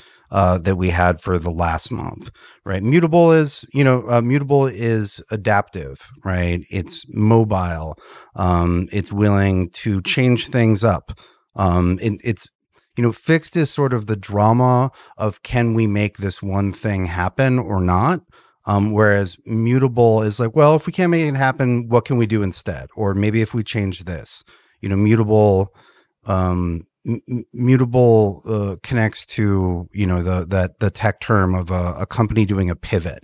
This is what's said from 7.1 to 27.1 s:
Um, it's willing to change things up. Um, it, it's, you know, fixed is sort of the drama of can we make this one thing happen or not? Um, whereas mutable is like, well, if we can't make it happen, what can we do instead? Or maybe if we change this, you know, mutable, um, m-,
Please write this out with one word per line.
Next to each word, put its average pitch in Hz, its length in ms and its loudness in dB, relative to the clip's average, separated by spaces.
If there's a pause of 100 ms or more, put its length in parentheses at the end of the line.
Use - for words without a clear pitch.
Um, 87 580 0
it's 101 200 -6
willing 98 600 2
to 98 280 -4
change 123 460 0
things 110 360 2
up. 95 280 -2 (420)
Um, 90 480 2
it, 107 120 -2 (100)
it's, 117 240 -6 (480)
you 120 60 -2
know, 117 100 2
fixed 160 440 -2
is 151 140 0
sort 139 220 -2
of 107 140 -4
the 107 100 -2
drama 120 720 2 (280)
of 107 240 -6
can 120 320 -2
we 113 120 2
make 104 320 -2
this 98 240 -6
one 98 300 -2
thing 95 340 -4
happen 95 520 -2
or 95 220 -2
not? 95 400 2 (480)
Um, 104 220 2
whereas 101 540 2
mutable 117 760 2
is 104 180 -2
like, 113 160 -2
well, 151 180 6
if 151 120 -2
we 170 60 -6
can't 175 180 0
make 165 140 2
it 143 120 -2
happen, 127 520 0
what 117 160 2
can 135 120 -2
we 117 100 2
do 107 160 0
instead? 85 540 -6
Or 101 180 -2
maybe 104 260 2
if 110 140 -2
we 113 80 -2
change 95 440 -6
this, - 360 -12 (380)
you 98 80 -6
know, 98 80 0
mutable, 107 760 4 (520)
um, 90 580 -2 (240)
m-, 117 140 -4 (100)